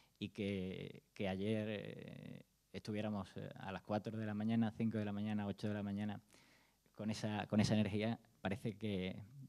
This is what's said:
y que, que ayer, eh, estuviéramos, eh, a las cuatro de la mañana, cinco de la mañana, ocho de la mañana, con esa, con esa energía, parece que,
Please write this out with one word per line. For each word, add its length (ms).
y 120
que, 720
que 160
ayer, 400
eh, 760
estuviéramos, 640
eh, 180
a 160
las 120
cuatro 340
de 80
la 80
mañana, 380
cinco 260
de 80
la 80
mañana, 340
ocho 220
de 60
la 80
mañana, 400
con 160
esa, 380
con 120
esa 140
energía, 440
parece 380
que, 440